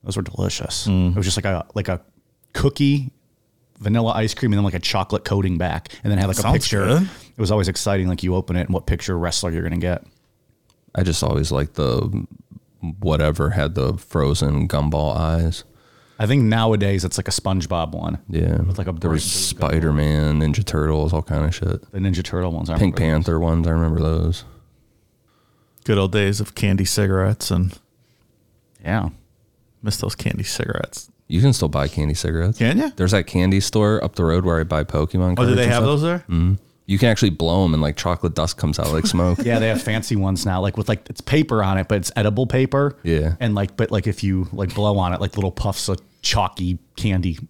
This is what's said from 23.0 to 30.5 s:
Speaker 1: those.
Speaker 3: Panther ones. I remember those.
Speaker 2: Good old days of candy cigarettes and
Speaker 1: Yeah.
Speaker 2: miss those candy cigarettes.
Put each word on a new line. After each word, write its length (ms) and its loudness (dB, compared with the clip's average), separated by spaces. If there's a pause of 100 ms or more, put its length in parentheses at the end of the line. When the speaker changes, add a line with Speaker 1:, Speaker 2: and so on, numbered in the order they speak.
Speaker 1:
those. 240 2
Speaker 3:
Panther 160 0
ones. 260 2
I 40 2
remember 300 2
those. 440 0 (1400)
Speaker 2:
Good 140 2
old 140 2
days 280 2
of 140 -6
candy 320 2
cigarettes 640 0
and 280 0 (1040)
Speaker 1:
Yeah. 280 -2 (720)
Speaker 2:
miss 160 -4
those 160 -4
candy 300 -4
cigarettes. 680 -8 (180)